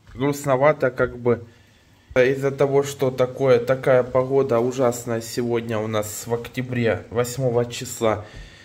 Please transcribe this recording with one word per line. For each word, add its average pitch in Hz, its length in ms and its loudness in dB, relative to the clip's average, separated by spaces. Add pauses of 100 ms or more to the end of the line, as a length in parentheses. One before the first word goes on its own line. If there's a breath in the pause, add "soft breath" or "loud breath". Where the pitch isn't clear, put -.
(140)
грустновато, 143 760 0
как 123 260 -2
бы, 120 300 0 (680 soft breath)
из-за 135 360 2
того, 139 320 2
что 139 280 -2
такое, 127 480 2
такая 127 440 2
погода 131 560 2
ужасная 120 640 0
сегодня 117 580 -4
у 107 80 -4
нас 107 400 -4
в 117 60 -2
октябре, 117 760 -2
восьмого 120 540 0
числа. 117 600 -2 (400 loud breath)